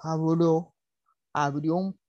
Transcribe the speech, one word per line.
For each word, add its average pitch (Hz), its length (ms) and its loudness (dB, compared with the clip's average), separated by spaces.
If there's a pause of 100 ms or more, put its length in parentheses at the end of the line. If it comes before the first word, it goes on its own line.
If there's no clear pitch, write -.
abrió, 160 680 0 (600)
abrió 147 420 -2
un 190 340 -4